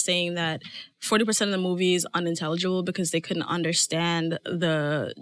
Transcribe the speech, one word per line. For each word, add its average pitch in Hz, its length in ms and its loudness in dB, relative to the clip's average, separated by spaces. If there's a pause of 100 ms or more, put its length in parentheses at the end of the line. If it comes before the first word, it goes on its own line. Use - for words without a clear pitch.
(100)
saying 175 240 0
that 165 280 -2 (360)
forty 220 260 2
percent 214 260 2
of - 20 0
the 190 100 0
movie 180 320 2
is 175 100 2 (100)
unintelligible 175 680 0
because 180 300 -2
they 165 80 0
couldn't 170 240 -4
understand 170 1000 0
the 151 760 0